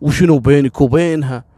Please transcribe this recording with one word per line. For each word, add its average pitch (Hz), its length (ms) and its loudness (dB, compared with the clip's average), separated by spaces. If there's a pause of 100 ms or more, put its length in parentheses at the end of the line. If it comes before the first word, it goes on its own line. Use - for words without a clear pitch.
وشنو 151 380 2
بينك 139 420 0
وبينها؟ 143 640 -2 (140)